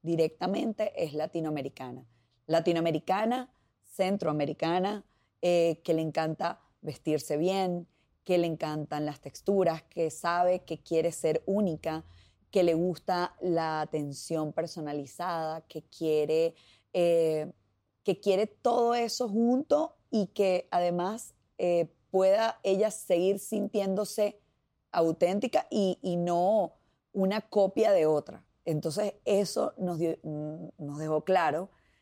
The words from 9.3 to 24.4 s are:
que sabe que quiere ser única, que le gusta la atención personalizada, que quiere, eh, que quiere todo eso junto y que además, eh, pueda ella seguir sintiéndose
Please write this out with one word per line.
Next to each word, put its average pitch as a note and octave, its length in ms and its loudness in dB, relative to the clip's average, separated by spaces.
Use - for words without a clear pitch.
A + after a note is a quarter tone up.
que D#3+ 260 -2
sabe F3+ 540 0
que D#3+ 140 -8
quiere E3 340 0
ser D#3 340 0
única, E3 580 -2
que F#3+ 120 4
le E3+ 120 4
gusta F3 680 -2
la D#3+ 400 -2
atención D3+ 720 -4
personalizada, D#3+ 1080 -6
que - 200 -14
quiere, D#3+ 720 0
eh, E3 600 2
que - 180 0
quiere G3+ 260 2
todo A#3 480 0
eso A#3 340 -2
junto B3+ 680 0
y G#3 180 0
que F#3 420 0
además, F3+ 640 -2
eh, E3+ 300 2
pueda F#3+ 520 2
ella G3 280 2
seguir F#3+ 480 0
sintiéndose G3+ 1000 -2